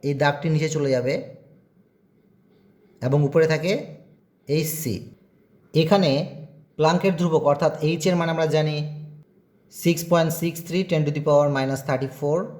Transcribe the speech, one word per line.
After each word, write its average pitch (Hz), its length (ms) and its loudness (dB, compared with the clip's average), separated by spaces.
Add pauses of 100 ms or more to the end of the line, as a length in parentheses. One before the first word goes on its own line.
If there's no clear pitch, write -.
এই 143 140 0
দাগটি 143 320 0
নিচে 156 200 0
চলে 143 200 0
যাবে 127 200 0 (1900)
এবং 135 160 2 (100)
উপরে 160 240 4
থাকে 156 200 -2 (760)
এইচ 151 220 -2 (100)
সি। 110 140 -4 (800)
এখানে 165 360 4 (680)
প্লাঙ্কের 175 420 2
ধ্রুবক 160 240 2 (100)
অর্থাৎ 147 200 2 (160)
এইচ 165 200 -2
এর 180 100 2
মান 165 160 0
আমরা 160 120 0 (100)
জানি 151 200 0 (960)
সিক্স - 380 0
পয়েন্ট 165 200 4 (100)
সিক্স 170 260 -4
থ্রি 170 140 -2 (100)
ten 156 160 2
to 143 100 -2
the 147 120 -4
power 147 180 4 (100)
minus 135 320 -2
thirty-four 143 500 -2 (220)